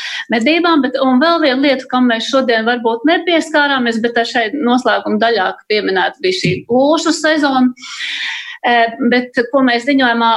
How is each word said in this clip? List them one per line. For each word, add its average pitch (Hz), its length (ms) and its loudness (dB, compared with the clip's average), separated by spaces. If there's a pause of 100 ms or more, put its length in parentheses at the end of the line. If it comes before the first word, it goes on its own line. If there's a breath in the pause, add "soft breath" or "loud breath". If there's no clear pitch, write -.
(300 loud breath)
medībām, 320 520 2
bet, - 180 -2
un 262 220 2
vēl 330 200 2
viena 269 200 0
lieta, 277 280 0
kam 254 200 2
mēs 226 200 -2
šodien 233 360 0
varbūt 233 420 0
nepieskārāmies, 302 960 0
bet 233 160 -2
ar 233 120 0
šeit 220 240 -2
noslēguma 226 680 0
daļā, 226 360 0
ka - 120 -14
pieminēta 190 520 -2
bija 185 200 -2
šī - 120 0 (160)
lūšu 311 460 2
sezona. 269 580 0 (880 loud breath)
Eh, 233 320 2 (160)
bet, 247 240 0 (160)
ko 277 160 2
mēs 240 220 0
ziņojumā 233 500 2